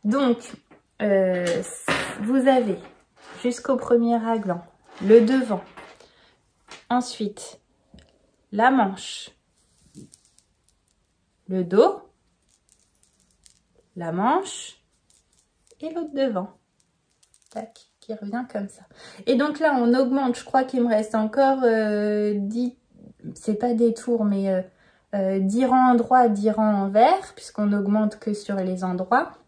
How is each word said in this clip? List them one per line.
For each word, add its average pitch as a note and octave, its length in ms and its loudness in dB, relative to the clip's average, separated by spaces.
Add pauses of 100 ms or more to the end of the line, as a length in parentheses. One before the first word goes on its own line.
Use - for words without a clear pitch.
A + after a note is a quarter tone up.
Donc, A#3+ 340 0 (640)
euh, F#3 600 0 (600)
vous B3+ 260 2
avez A#3 300 2 (640)
jusqu'au B3 340 -2
premier A#3 400 2
raglan, G#3+ 460 -4 (420)
le A3 160 10
devant, A3+ 400 0 (1300)
ensuite - 720 -6 (920)
la A3+ 200 2
manche, G3+ 580 -2 (2250)
le F#3 160 -2
dos, G#3 360 4 (2000)
la E3 160 -8
manche B3 680 -4 (1000)
et D#4+ 120 -10
l'autre D#4 220 -8
devant. A3+ 360 -2 (1000)
Tac, A3 300 -14 (180)
qui - 160 -12
revient G#3+ 360 -8
comme G3+ 180 -8
ça. - 140 -20 (440)
Et B3+ 80 2
donc D4 240 0
là, D4+ 180 2
on A#3+ 160 4
augmente, C4 460 0
je - 60 -16
crois C4 180 2
qu'il B3+ 200 -2
me A#3+ 60 2
reste A3 280 0
encore, C4 480 2
euh, G#3 720 0
dix, A3+ 400 -4 (580)
c'est G#3 220 -4
pas A#3+ 180 0
des A3+ 200 2
tours, A#3 300 -2
mais, G3 260 0
euh, F#3 120 0 (520)
euh, F#3+ 260 0
dix G#3 240 0
rangs B3+ 280 4
en - 40 6
droit, A#3+ 320 4
dix G#3 220 0
rangs G#3 320 0
en G3 60 -2
vert, C4 460 4
puisqu'on - 380 -4
augmente G#3 480 0
que G#3+ 140 -4
sur G#3 220 -8
les F#3 280 -4
endroits F#3 480 -2 (160)